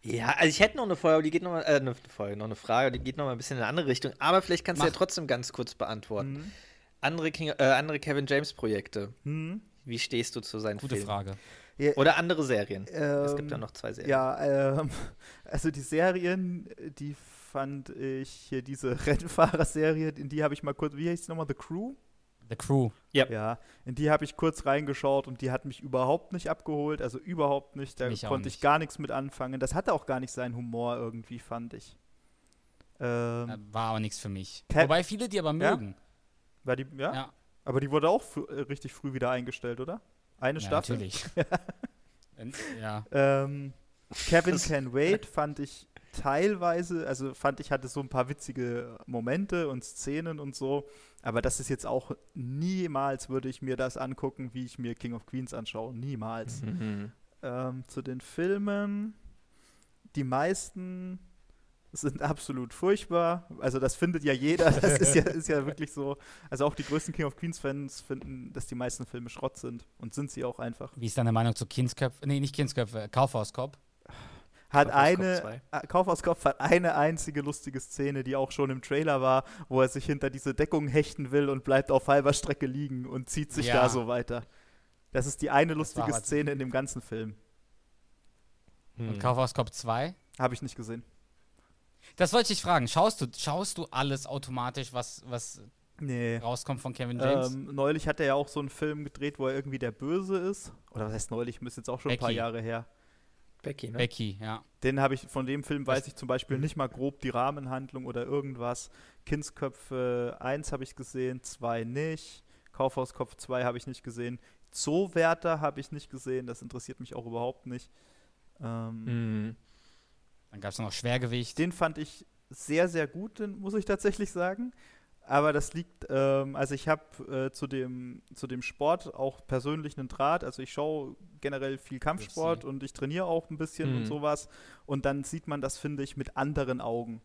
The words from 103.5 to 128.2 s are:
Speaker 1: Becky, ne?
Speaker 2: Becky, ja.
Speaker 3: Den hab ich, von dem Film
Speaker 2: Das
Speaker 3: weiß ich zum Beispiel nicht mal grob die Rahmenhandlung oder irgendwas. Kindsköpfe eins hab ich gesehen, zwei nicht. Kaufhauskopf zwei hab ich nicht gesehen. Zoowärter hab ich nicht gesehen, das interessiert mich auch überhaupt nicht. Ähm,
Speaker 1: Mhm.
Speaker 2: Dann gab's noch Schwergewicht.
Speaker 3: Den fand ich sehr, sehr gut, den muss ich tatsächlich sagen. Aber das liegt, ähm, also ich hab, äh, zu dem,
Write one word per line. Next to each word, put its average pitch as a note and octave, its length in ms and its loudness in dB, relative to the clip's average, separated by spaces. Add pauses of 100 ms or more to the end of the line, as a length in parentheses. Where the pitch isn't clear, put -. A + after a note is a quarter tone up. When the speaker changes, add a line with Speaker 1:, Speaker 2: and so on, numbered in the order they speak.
Speaker 1:
Becky, C#3 260 -8
ne? A#2 80 -8
Speaker 2:
Becky, A2+ 420 -2
ja. A2 240 -8 (200)
Speaker 3:
Den C3+ 180 2
hab C3+ 100 4
ich, C3+ 160 -4
von C3 200 -4
dem C#3 160 -2
Film C#3+ 200 -2
Speaker 2:
Das C3 140 2
Speaker 3:
weiß C#3 100 -4
ich - 80 -14
zum - 120 -12
Beispiel C3 320 0
nicht D3+ 160 -2
mal C3+ 120 -2
grob C3+ 340 -4
die C3 80 -2
Rahmenhandlung C3 760 -4
oder A#2+ 180 -4
irgendwas. B2+ 640 -4 (640)
Kindsköpfe B2 880 -4
eins C#3 320 -2
hab C3+ 100 -4
ich - 140 -12
gesehen, B2+ 460 -4
zwei A#2 420 -2
nicht. D3+ 600 -6 (280)
Kaufhauskopf C3 640 -2
zwei B2+ 280 -2
hab B2 120 2
ich A#2+ 120 -8
nicht C3 160 -12
gesehen. A#2+ 360 -6 (320)
Zoowärter E3 920 2
hab D3 180 0
ich - 120 -10
nicht C#3+ 200 -12
gesehen, B2+ 340 -4
das A#2+ 160 -8
interessiert B2+ 380 -12
mich - 160 -12
auch A#2+ 100 -10
überhaupt A#2 400 -4
nicht. B2 240 -10 (720)
Ähm, A2+ 440 -6
Speaker 1:
Mhm. A2+ 500 -2 (960)
Speaker 2:
Dann G#2 100 -16
gab's G2 180 -6
noch G#2+ 120 -4
Schwergewicht. A#2+ 640 -2
Speaker 3:
Den E3+ 140 2
fand D#3+ 260 0
ich - 280 -10 (240)
sehr, E3 380 2
sehr E3 200 0
gut, G3 320 -10
den G#3 200 -6
muss G3 140 -6
ich G3+ 120 0
tatsächlich G3+ 460 0
sagen. G3 400 -2 (540)
Aber D3 260 4
das C#3+ 220 0
liegt, E3+ 360 -10
ähm, C3+ 460 2
also C#3 180 0
ich C3+ 140 -4
hab, - 400 0
äh, C3+ 240 -2
zu - 160 -6
dem, B2+ 540 -6 (120)